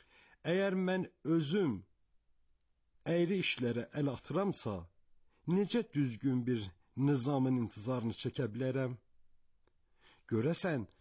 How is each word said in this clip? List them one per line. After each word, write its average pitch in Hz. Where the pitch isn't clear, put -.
Əgər 190
mən 185
özüm 156
əyri 175
işlərə 120
əl 143
atıramsa, 139
necə 202
düzgün 127
bir 117
nizamın 131
intizarını 113
çəkə 127
bilərəm? 127
Görəsən, 135